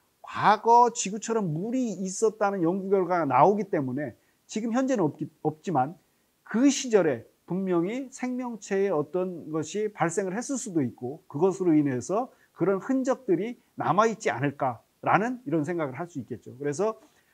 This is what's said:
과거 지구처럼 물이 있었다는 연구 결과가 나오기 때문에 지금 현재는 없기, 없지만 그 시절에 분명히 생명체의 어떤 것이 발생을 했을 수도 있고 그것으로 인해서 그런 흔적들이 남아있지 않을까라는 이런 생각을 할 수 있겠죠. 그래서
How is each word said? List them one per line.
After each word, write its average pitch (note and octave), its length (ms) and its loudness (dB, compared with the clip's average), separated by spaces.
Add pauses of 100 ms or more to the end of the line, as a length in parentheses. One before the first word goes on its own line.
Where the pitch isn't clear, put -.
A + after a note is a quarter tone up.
(220)
과거 A3+ 720 4
지구처럼 G#3 600 -4
물이 A#3 380 -2
있었다는 G3 720 -2
연구 F#3+ 260 0
결과가 F3+ 360 2
나오기 E3 400 6
때문에 C3+ 500 -4 (320)
지금 A3 240 -4
현재는 B3+ 320 0
없기, D3+ 260 -2 (120)
없지만 D#3 540 -2 (480)
그 B3+ 260 2
시절에 F#3 560 2 (200)
분명히 F#3+ 640 -2
생명체의 A#3+ 800 -4
어떤 F3+ 640 -2
것이 G3+ 420 -4
발생을 F3 420 -2
했을 B3+ 220 -6
수도 E3+ 240 -2
있고 B2 460 -6
그것으로 F3 480 2
인해서 D3 560 0 (240)
그런 F#3+ 240 0
흔적들이 A#3+ 800 -2 (160)
남아있지 G3 560 0
않을까라는 C#3 1120 -2
이런 D3+ 180 0
생각을 D3+ 360 -4
할 E3+ 80 -6
수 D3+ 120 -10
있겠죠. A2+ 380 -12
그래서 D3 420 -2 (340)